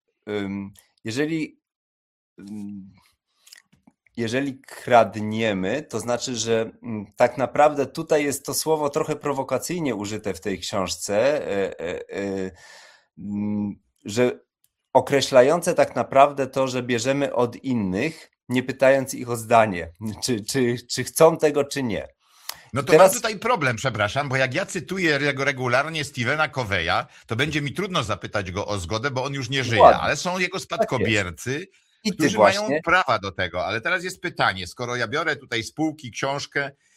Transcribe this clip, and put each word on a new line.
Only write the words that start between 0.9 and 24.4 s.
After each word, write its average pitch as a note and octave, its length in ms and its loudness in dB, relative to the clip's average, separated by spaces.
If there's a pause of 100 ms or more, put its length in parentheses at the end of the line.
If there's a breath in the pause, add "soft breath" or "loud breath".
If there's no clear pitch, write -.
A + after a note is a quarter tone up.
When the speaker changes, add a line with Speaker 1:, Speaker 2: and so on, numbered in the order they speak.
Speaker 1:
jeżeli, D3+ 560 -4 (760)
em, G2+ 520 -14 (1300 soft breath)
jeżeli B2+ 440 -4
kradniemy, G#2+ 1200 2
to A#2+ 180 -8
znaczy, A#2+ 360 -4
że, A2+ 340 0 (120)
mm, G#2+ 240 -8 (100)
tak B2 220 2
naprawdę C#3 480 2
tutaj D#3 380 0
jest C#3 220 -4
to C#3 80 -6
słowo D3+ 360 -2
trochę D#3 260 -2
prowokacyjnie C3+ 800 -2
użyte G2+ 400 -6
w - 60 -12
tej F#2+ 180 -4
książce, G2 580 -4
e, G#2 640 0
e, E2 300 -8
e, F#2+ 400 -4 (680 loud breath)
mm, G#2 560 -4 (300)
że A#2+ 360 0 (520)
określające C#3 840 4
tak - 220 2
naprawdę C3+ 500 4
to, C3 220 -2
że B2 140 -4
bierzemy B2+ 520 -2
od A#2+ 220 0
innych, A#2 720 -4 (180)
nie B2+ 140 0
pytając C3 520 2
ich A#2+ 160 -8
o A#2+ 60 -2
zdanie, G#2+ 560 4 (300)
czy, G#2+ 220 -2
czy, B2 320 0 (140)
czy B2 140 -4
chcą D#3+ 320 6
tego, D3 280 2
czy C#3 180 -6
nie. F#2+ 260 -4 (640 loud breath)
Speaker 2:
No C#3 100 -2
to D3+ 100 2
Speaker 1:
Teraz F#3 200 10
Speaker 2:
mam - 100 -6
tutaj A3 160 -4
problem, D#3+ 380 0
przepraszam, A2+ 520 -2
bo C3 80 -2
jak C3 180 2